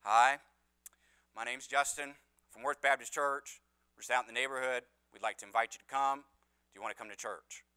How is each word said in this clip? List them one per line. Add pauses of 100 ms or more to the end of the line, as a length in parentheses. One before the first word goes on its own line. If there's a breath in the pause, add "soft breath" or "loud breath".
Hi, (960 soft breath)
my
name's
Justin (360)
from
Worth
Baptist
Church. (360)
We're
just
out
in
the
neighborhood. (280)
We'd
like
to
invite
you
to
come.
Do
you
wanna
come
to
church? (120)